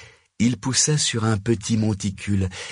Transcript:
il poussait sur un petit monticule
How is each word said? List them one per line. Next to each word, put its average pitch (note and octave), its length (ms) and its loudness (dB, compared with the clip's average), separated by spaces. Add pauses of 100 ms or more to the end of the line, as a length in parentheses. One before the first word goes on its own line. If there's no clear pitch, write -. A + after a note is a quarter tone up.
(380)
il A#2+ 180 2
poussait C3+ 420 0
sur A2+ 260 0
un A2 120 2
petit A2+ 400 0
monticule G2+ 720 0 (240)